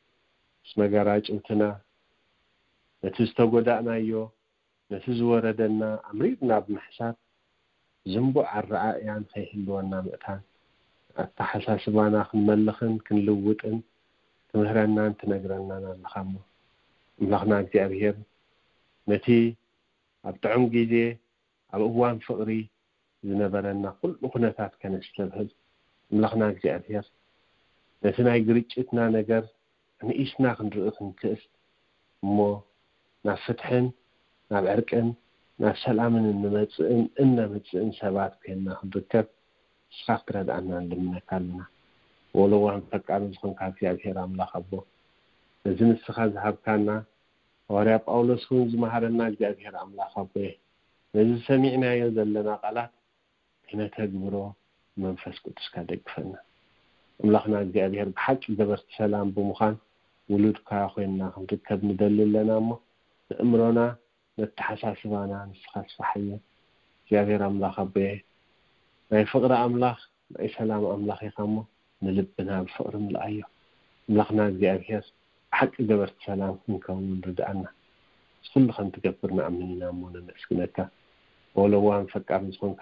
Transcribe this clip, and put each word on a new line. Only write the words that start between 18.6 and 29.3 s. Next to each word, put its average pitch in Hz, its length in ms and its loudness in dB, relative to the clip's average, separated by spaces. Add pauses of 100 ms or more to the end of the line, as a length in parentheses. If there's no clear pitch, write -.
ነቲ 104 200 0 (960)
ኣብ 92 140 -8
ጥዑም 117 300 2
ግዜ 117 240 2 (800)
ኣብ 101 100 0
እዋን 117 380 2
ፍቕሪ 107 300 -4 (720)
ዝነበረና 98 600 -2 (100)
ኩሉ - 340 -6
ኩነታት 110 460 -2
ከነስተብህል 98 760 -6 (600)
ኣምላኽና 107 360 2
እግዚኣብሔር 101 580 -4 (960)
ነቲ 101 180 2
ናይ 120 200 6
ግርጭትና 117 580 0 (100)
ነገር 110 340 2 (580)